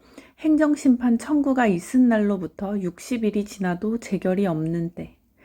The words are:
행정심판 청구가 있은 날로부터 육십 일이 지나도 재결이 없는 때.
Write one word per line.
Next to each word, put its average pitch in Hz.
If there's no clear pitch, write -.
행정심판 285
청구가 277
있은 240
날로부터 202
육십 220
일이 202
지나도 202
재결이 185
없는 165
때. -